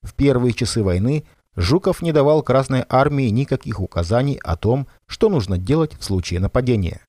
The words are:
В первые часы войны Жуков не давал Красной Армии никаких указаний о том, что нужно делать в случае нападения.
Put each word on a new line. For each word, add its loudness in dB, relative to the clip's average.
В -14
первые 2
часы -2
войны 0
Жуков 0
не -2
давал 4
Красной 0
Армии 2
никаких -2
указаний -2
о -4
том, 0
что 0
нужно 0
делать -2
в -14
случае -4
нападения. 0